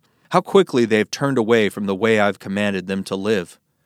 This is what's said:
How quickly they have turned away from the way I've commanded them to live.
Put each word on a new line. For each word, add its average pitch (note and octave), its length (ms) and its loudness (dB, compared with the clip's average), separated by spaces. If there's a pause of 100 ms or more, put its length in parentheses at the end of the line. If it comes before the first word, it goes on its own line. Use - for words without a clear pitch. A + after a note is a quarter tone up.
(300)
How F3+ 100 2
quickly F3 440 2
they G#2+ 140 2
have G#2 120 0
turned C#3 280 -2
away A2 300 2
from G#2 180 -6
the G2 80 -2
way A2 240 0
I've G2+ 200 0
commanded G2 480 -4
them F#2+ 180 -4
to F#2+ 120 -6
live. G2 440 -4 (260)